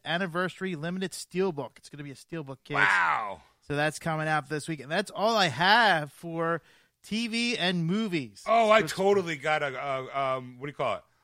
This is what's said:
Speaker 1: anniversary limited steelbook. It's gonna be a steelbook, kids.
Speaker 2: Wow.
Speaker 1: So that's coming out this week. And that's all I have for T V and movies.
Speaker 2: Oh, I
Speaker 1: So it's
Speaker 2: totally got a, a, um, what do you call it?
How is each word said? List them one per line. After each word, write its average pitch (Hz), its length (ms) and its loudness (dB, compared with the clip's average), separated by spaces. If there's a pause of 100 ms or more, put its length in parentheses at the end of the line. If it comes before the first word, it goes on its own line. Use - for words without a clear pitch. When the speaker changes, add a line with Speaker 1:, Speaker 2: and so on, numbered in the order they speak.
Speaker 1:
anniversary 180 720 -4
limited 175 380 -6
steelbook. 175 640 -4
It's - 120 -20
gonna 147 140 -14
be 143 80 -12
a 123 40 -16
steelbook, 139 480 -12
kids. 147 120 -6
Speaker 2:
Wow. 165 640 2 (260)
Speaker 1:
So 143 80 -4
that's 147 220 0
coming 156 300 -4
out 151 220 0
this 151 180 -4
week. 160 140 -6
And 131 100 -12
that's 190 180 -2
all 220 260 0
I 196 120 4
have 175 640 4
for 165 500 -4 (400)
T 226 260 -4
V 233 300 -2
and 175 300 0
movies. 175 580 -2
Speaker 2:
Oh, 226 240 4
I 220 120 8
Speaker 1:
So - 40 -2
it's 143 80 -6
Speaker 2:
totally 190 440 2
got 151 260 0
a, 135 120 -2
a, 131 600 -4
um, 127 220 -14
what 139 80 -10
do - 20 -8
you 143 60 -14
call 113 220 0
it? - 60 -14 (200)